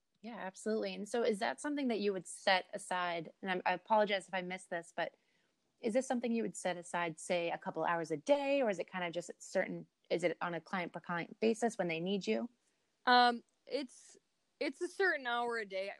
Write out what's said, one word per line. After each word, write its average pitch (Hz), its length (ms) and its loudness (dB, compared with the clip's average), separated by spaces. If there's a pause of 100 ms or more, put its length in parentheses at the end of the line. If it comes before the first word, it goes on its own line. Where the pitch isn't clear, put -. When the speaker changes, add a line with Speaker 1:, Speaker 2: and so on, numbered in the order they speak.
(220)
Speaker 1:
Yeah, 226 160 -12
absolutely. 202 580 -4
And 202 120 -8
so 240 160 0
is 208 160 2
that 233 220 -2
something 285 260 -2
that 226 120 2
you 202 120 2
would 185 160 -4
set - 460 2
aside? 175 580 -2 (100)
And 196 100 -4
I'm, 180 140 2
I 185 80 4
apologize 202 540 2
if - 60 -10
I 185 80 -2
missed 180 280 -8
this, 170 260 -4
but - 180 -2 (680)
is 202 120 0
this 262 140 2
something 240 260 0
you 226 100 2
would 185 140 -4
set 180 200 -2
aside, 175 420 -4
say, 170 320 0
a - 60 -4
couple 160 280 -4
hours 165 260 0
a 156 60 -2
day, 277 440 2
or 233 80 2
is 180 100 -2
it - 120 -8
kind 180 140 -4
of 170 80 -4
just 170 260 -6
certain, 175 480 -4 (220)
is 175 140 0
it 165 180 2
on 175 140 -2
a 160 60 -4
client 180 320 -4
per 175 80 -8
client - 400 -6
basis 226 360 2
when 180 120 0
they 160 120 0
need 190 260 -2
you? 220 220 0 (560)
Speaker 2:
Um, 247 360 6 (240)
it's, - 520 -8 (420)
it's - 220 -4
a 349 60 -4
certain 330 400 2
hour 240 300 0
a 220 80 -4
day. 190 340 -6